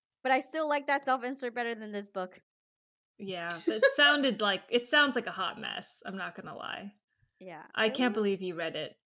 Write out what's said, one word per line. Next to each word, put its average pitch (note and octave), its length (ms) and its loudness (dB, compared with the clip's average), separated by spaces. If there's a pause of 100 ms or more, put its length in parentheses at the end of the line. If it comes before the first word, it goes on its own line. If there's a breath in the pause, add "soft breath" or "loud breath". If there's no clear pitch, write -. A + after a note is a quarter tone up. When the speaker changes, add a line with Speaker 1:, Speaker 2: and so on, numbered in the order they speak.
(220)
Speaker 1:
But C4 80 2
I C4 80 6
still D#4 300 -2
like C#4+ 180 2
that C#4 180 2
self-insert B3+ 480 -2
better A#3 220 -4
than G#3+ 160 -10
this G3+ 200 -6
book. F#3 300 -8 (800)
Speaker 2:
Yeah, F3 480 -6
it A3 160 0 (140)
sounded C#4+ 460 6
like, G3 260 2
it A#3+ 200 0
sounds D4 280 6
like A3 100 -2
a F#3 40 -6
hot F3+ 280 -4
mess. - 460 -10
I'm F#3+ 140 -8
not F3 160 -8
gonna - 200 -14
lie. - 380 -10 (480)
Speaker 1:
Yeah, E3+ 220 -14 (120)
Speaker 2:
I A3 120 2
Speaker 1:
it A3 80 0
Speaker 2:
can't B3+ 180 2
believe G3+ 280 0
Speaker 1:
was - 20 -10
Speaker 2:
you F3+ 140 -4
read E3 200 -6
it, D#3 180 -8 (180)